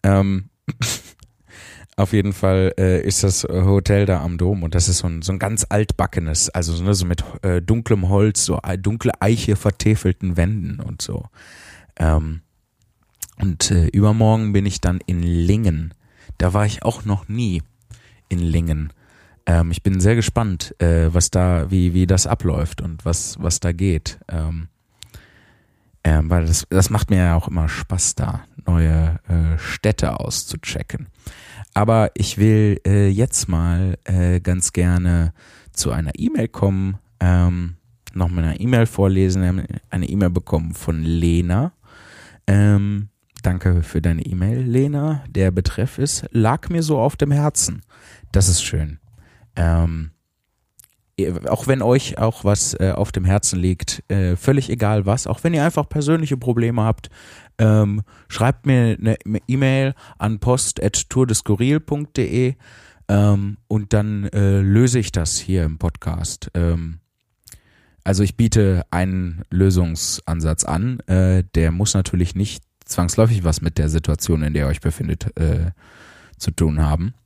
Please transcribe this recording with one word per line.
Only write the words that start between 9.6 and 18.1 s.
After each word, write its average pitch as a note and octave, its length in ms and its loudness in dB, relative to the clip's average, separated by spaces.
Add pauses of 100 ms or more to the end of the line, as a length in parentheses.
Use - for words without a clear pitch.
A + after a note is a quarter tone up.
Wänden F#2 420 -2
und - 220 -10
so. - 240 -8 (720)
Ähm, D#2+ 440 0 (1000)
und, F#2 320 -2
äh, E2+ 160 4
übermorgen A2 680 2
bin G2 140 2
ich F#2 120 -4
dann F2+ 280 -2
in F2 160 -2
Lingen. E2+ 720 0 (420)
Da F2+ 160 0
war G#2 140 2
ich G#2+ 160 -6
auch - 220 -4
noch G2+ 220 -2
nie G2+ 360 -4 (680)